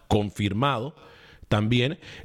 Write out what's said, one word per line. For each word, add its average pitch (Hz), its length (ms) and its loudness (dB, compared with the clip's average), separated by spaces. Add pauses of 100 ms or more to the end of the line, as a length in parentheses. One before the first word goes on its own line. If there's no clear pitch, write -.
confirmado 107 880 0 (540)
también, 120 500 0 (260)